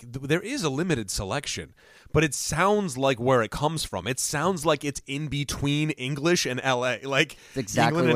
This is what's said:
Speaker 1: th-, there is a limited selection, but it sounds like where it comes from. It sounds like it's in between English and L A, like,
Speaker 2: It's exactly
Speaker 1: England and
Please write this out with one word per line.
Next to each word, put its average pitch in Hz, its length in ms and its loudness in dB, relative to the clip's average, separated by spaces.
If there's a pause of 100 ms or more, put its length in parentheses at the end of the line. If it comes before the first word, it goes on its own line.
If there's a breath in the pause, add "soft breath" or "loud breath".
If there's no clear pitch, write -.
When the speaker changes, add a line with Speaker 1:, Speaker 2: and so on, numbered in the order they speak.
(120)
Speaker 1:
th-, 135 140 -10
there 160 160 0
is 240 220 -6
a 147 80 0
limited 131 400 -2
selection, 101 640 -6 (360 soft breath)
but 151 120 4
it 156 100 0
sounds 180 640 0
like 135 220 2
where 123 240 4
it 107 80 -4
comes 151 320 -2
from. 92 240 -6
It 127 120 -2
sounds 156 460 -2
like 151 180 2
it's 143 220 -6
in 143 220 -6
between 143 640 0
English 147 560 0
and 127 160 -2
L 127 200 2
A, 123 200 -2
like, 135 300 0 (160)
Speaker 2:
It's - 80 -10
exactly 120 420 2
Speaker 1:
England 123 100 4
and 120 60 6